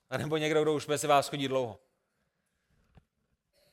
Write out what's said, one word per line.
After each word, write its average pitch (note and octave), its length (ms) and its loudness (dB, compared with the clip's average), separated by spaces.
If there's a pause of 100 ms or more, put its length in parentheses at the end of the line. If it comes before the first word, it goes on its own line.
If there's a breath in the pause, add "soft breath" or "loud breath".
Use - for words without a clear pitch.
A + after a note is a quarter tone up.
anebo D3+ 260 -4
někdo, D3+ 260 2
kdo D#3 120 2
už C#3+ 120 -4
mezi D3 200 -2
vás C#3+ 220 4
chodí C#3 200 -4
dlouho, B2+ 300 -4 (1900)